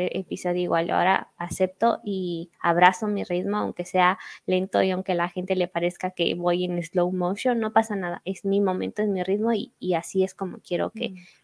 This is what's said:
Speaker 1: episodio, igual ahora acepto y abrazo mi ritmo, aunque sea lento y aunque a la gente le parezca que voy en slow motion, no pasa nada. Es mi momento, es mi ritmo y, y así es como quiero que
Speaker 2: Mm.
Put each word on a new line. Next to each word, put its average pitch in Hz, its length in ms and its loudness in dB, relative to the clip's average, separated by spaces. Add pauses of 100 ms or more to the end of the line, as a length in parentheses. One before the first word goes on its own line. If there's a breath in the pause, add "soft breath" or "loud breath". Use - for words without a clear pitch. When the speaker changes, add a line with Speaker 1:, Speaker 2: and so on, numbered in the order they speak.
(120)
Speaker 1:
episodio, 180 500 -4
igual 170 280 0
ahora 175 460 2
acepto 185 680 0
y 180 460 -4 (100)
abrazo 175 480 6
mi 196 160 -2
ritmo, 190 340 -2
aunque 196 260 -4
sea 185 340 2 (280 loud breath)
lento 185 360 2
y 190 100 4
aunque 185 200 -4
a 175 40 0
la 175 120 0
gente 185 280 -4
le 175 120 0
parezca 175 440 -2
que - 220 0
voy 175 300 0
en 175 180 -2
slow 180 300 0
motion, 202 480 0
no 214 120 -4
pasa 220 240 2
nada. 180 280 -4
Es 190 200 -6
mi 196 160 2
momento, 190 420 0
es 214 60 2
mi 190 140 0
ritmo 208 300 0
y, - 260 -4
y 180 160 -2
así 190 300 0
es 185 100 -6
como 185 260 -8
quiero 175 300 -2
que 202 200 -6
Speaker 2:
Mm. 185 60 -14 (280 loud breath)